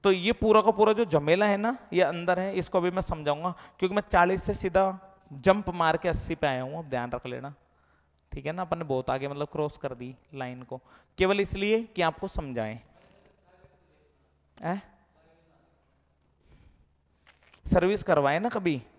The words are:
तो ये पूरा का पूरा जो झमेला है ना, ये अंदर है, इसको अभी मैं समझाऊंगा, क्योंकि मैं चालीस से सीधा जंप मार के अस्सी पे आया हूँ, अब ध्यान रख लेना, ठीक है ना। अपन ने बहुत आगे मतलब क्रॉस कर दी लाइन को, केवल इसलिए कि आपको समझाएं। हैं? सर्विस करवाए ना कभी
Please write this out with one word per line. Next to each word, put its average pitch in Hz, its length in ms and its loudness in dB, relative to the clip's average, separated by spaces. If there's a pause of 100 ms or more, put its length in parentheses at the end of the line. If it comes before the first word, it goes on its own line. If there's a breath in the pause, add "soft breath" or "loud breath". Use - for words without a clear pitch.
तो 196 80 6
ये 190 200 0
पूरा 214 280 6
का 214 100 4
पूरा 214 220 4
जो 220 120 2
झमेला 160 420 2
है 202 100 2
ना, 226 200 -2 (160)
ये 175 100 4
अंदर 175 380 0
है, 196 140 -4
इसको 185 240 -2
अभी 175 120 2
मैं 185 120 -2
समझाऊंगा, 156 520 -4 (240 loud breath)
क्योंकि 180 180 0
मैं 202 140 2
चालीस 180 340 4
से - 100 -4
सीधा 190 440 0 (340)
जंप 190 380 2
मार 165 260 0
के 175 120 -4
अस्सी 165 260 -4
पे 160 120 -2
आया 131 160 -2
हूँ, 139 160 -8
अब 165 60 -12
ध्यान 123 260 -4
रख 123 160 -8
लेना, 127 280 -10 (800)
ठीक 143 140 -10
है 156 60 -4
ना। 180 100 -6
अपन 170 160 -4
ने 170 60 -6
बहुत 131 260 -2
आगे 135 180 -2
मतलब 143 240 -6
क्रॉस 147 260 -4
कर 135 160 -8
दी 123 200 -14 (200)
लाइन 127 280 -10
को, 127 180 -12 (380 soft breath)
केवल 190 220 2
इसलिए 208 420 0
कि 202 200 -6
आपको 165 260 -2
समझाएं। 120 500 -6 (1800)
हैं? 190 200 -6 (2750)
सर्विस 185 360 4
करवाए 147 360 4
ना 214 100 -2
कभी 175 340 -2 (160)